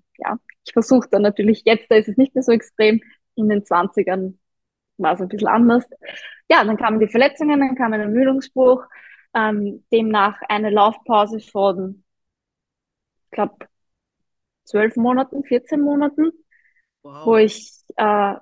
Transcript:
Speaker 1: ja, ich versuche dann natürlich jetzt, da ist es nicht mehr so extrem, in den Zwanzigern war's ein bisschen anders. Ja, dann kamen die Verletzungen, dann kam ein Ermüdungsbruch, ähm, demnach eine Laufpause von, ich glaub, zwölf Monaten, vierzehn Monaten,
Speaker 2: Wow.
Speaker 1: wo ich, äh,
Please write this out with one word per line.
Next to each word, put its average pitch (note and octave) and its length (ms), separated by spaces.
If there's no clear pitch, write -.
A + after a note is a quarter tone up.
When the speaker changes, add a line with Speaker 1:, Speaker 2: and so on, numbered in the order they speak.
Speaker 1:
ja, - 200
ich - 80
versuche A#3 380
dann G3+ 120
natürlich G#3 440
jetzt, A3 240
da A3+ 60
ist G#3+ 120
es G3 80
nicht C4+ 180
mehr B3+ 80
so A#3+ 100
extrem, A3 480
in G#3+ 140
den G3+ 160
Zwanzigern F#3 760
war's F3 220
ein F#3 80
bisschen G#3 200
anders. A#3 360
Ja, D4+ 140
dann G#3+ 140
kamen A3 220
die G#3+ 80
Verletzungen, C#4+ 520
dann C4 160
kam A#3+ 180
ein G#3+ 80
Ermüdungsbruch, B3+ 840
ähm, G#3 580
demnach G#3+ 560
eine G#3+ 220
Laufpause G#3+ 680
von, G3 640
ich - 80
glaub, - 360
zwölf G#3+ 320
Monaten, B3+ 480
vierzehn B3+ 360
Monaten, C#4+ 500
Speaker 2:
Wow. C#3+ 200
Speaker 1:
wo A3+ 120
ich, G#3+ 360
äh, G#3 440